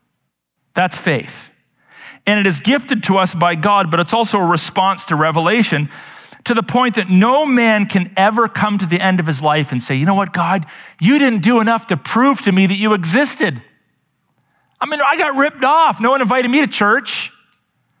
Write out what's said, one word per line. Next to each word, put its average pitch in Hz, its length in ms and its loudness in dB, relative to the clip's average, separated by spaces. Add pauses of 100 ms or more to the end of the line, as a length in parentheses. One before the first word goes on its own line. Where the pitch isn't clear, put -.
(760)
That's 175 240 -2
faith. - 520 -6 (760)
And 208 140 0
it 196 60 2
is 160 120 -2
gifted 240 460 -2
to 196 140 2
us 180 160 0
by 175 200 0
God, 190 380 0
but 170 80 2
it's 170 120 -4
also 220 280 0
a 180 40 0
response 180 600 -2
to 170 100 -4
revelation, 160 720 0 (540)
to 240 120 -2
the 220 100 0
point 247 320 0
that 185 120 -2
no 240 380 4
man 226 400 2
can 185 300 -2
ever 220 320 2
come 208 300 -2
to 185 80 -4
the 170 140 -2
end 185 200 0
of 156 80 -4
his 139 120 -2
life 151 300 0
and 123 100 -4
say, 135 140 -4
"You 135 100 0
know 196 100 2
what, 196 180 -2
God, 175 340 -2 (340)
you 262 200 4
didn't 226 220 2
do 233 180 4
enough 226 260 0
to 180 100 -2
prove 254 460 0
to 202 80 0
me 190 160 4
that 190 80 0
you 214 180 0
existed. 180 720 -2 (1160)
I 262 60 -2
mean, 294 140 -4
I 285 160 0
got 302 200 -2
ripped 277 280 0
off. 294 360 2
No 233 100 2
one 269 100 2
invited 247 300 0
me 285 100 2
to 269 60 2
church. - 640 -2 (680)